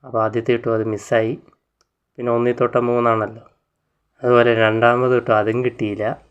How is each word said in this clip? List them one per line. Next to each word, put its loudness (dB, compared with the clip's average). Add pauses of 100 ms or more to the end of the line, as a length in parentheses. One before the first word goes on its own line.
അപ്പോൾ -2
ആദ്യത്തെ 0
ഇട്ടു, -6
അത് -2 (100)
മിസ്സായി. -2 (840)
പിന്നെ -4
ഒന്നി 0
തൊട്ട 0 (140)
മൂന്നാണല്ലോ, 0 (760)
അതുപോലെ 4 (140)
രണ്ടാമത് 2
ഇട്ടു, 0
അതും -2
കിട്ടിയില്ല. -6 (260)